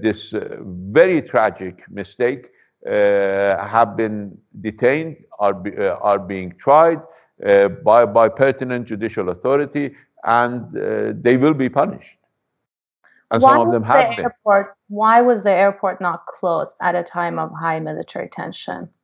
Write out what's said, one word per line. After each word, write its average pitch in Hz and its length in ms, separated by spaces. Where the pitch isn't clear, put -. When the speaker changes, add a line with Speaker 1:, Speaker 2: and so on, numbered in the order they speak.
Speaker 1:
this, 104 320
uh, 98 280
very 110 600
tragic 95 720
mistake, 120 600
uh, 101 800
have 107 300
been 107 400
detained, 127 560
are 101 160
be-, 95 220
uh, 98 200
are 101 220
being 92 380
tried, 156 440
uh, 101 220
by, 113 380
by 113 220
pertinent 127 600
judicial 107 400
authority, 139 680
and, 120 520
uh, 107 440
they 120 160
will 147 180
be 131 140
punished. - 500
And 113 120
some 269 140
Speaker 2:
Why - 80
Speaker 1:
of 117 80
them 220 100
Speaker 2:
was 214 60
the 240 60
Speaker 1:
have 233 220
been. 208 80
Speaker 2:
airport, 202 520
why 220 320
was 240 220
the 202 100
airport 196 480
not 175 260
closed 165 540
at 175 140
a 175 80
time 170 360
of 160 140
high 160 280
military 160 480
tension? 180 600